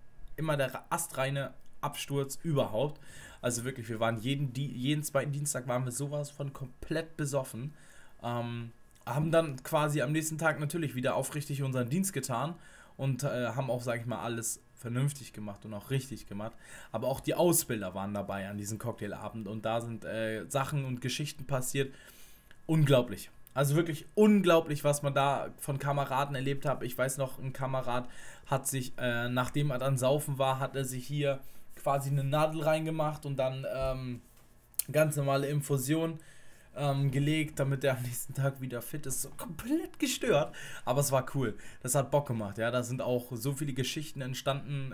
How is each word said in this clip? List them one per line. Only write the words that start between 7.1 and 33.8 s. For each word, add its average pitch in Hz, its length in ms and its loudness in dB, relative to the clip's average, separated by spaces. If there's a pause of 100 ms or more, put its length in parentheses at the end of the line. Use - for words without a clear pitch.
besoffen, 139 560 -2 (480)
ähm, 117 500 -4 (360)
haben 151 240 0
dann 160 320 4
quasi 151 400 2
am 139 80 0
nächsten 156 260 0
Tag 151 220 2
natürlich 147 340 -2
wieder 127 220 0
aufrichtig 139 480 -2
unseren 127 260 0
Dienst 190 240 0
getan 135 420 -2 (420)
und, 135 260 0
äh, 123 260 0
haben 131 200 -2
auch, 127 120 0
sag 120 180 -2
ich 113 60 -8
mal, 110 140 -2
alles 117 420 -4 (140)
vernünftig 131 580 -2
gemacht 104 320 -10
und 110 80 -10
auch 101 160 -10
richtig 131 380 -4
gemacht. 104 260 -6 (380)
Aber 120 160 -2
auch 131 120 0
die - 160 -2
Ausbilder 120 600 4
waren 98 180 -4
dabei 98 360 -4
an 104 80 -6
diesem 104 200 -6
Cocktailabend 107 680 -6
und 107 180 -6
da 113 160 2
sind, 117 240 -8
äh, 110 440 -4
Sachen 139 360 -2
und 127 160 -4
Geschichten 139 440 -4
passiert. 135 480 0 (720)
Unglaublich. 135 640 6 (240)
Also 143 220 4
wirklich 165 400 2
unglaublich, 170 680 8
was 143 200 4
man 139 100 0
da 135 440 2
von 139 220 -4
Kameraden 139 560 0
erlebt 135 300 0
hat. 139 180 0
Ich 123 140 -4
weiß 135 200 0
noch, 135 220 -2
ein 131 140 -6
Kamerad 127 560 -2 (380)
hat 131 200 0
sich, 131 300 -2
äh, 120 320 0
nachdem 127 400 2
er 127 80 0
dann 135 200 2
saufen 135 420 2
war, 131 200 2
hat 135 160 -2
er 135 100 0
sich 127 200 -6
hier 143 340 0 (360)
quasi 139 340 2
eine 139 140 4
Nadel 151 400 2
reingemacht 156 600 2
und 139 120 -2
dann, 131 360 0
ähm, 131 480 -2 (720)